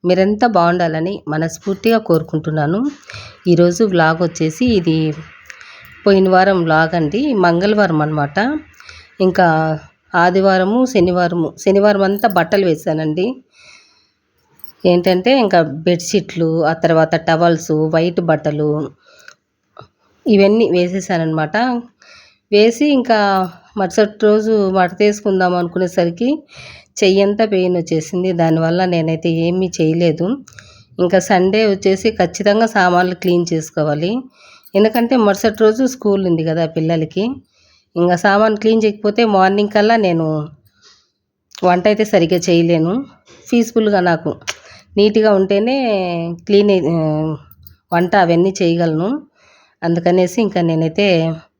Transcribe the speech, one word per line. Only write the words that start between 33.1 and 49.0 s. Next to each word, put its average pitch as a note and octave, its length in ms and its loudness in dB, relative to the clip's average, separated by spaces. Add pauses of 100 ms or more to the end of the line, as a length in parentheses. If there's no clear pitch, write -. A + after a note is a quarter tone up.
క్లీన్ F3 380 0
చేసుకోవాలి. D#3+ 640 -4 (580)
ఎందుకంటే A#3 420 2
మరుసటి G#3+ 440 0
రోజు A3 260 2
స్కూల్ G3 400 -2
ఉంది E3 180 0
కదా D#3+ 220 -2
పిల్లలకి. D#3+ 580 -2 (720)
ఇంకా F3 200 2
సామాన్లు G#3 400 2
క్లీన్ A3 280 0
చేయకపోతే G#3 400 0
మార్నింగ్ G3+ 440 2
కల్లా G#3+ 280 2
నేను E3 520 -2 (1160)
వంట F3+ 220 2
అయితే G#3+ 180 2
సరిగ్గా F3 360 0 (100)
చేయలేను. E3+ 540 2 (480)
పీస్‌ఫుల్‌గా A3 480 0
నాకు E3 340 -2 (640)
నీట్‌గా G#3+ 380 4
ఉంటేనే G3+ 420 0 (720)
క్లీన్, G3+ 240 2
ఆ, D#3 640 0 (560)
వంట F3 240 0
అవన్నీ F3+ 460 2
చేయగలను. E3+ 600 -2 (600)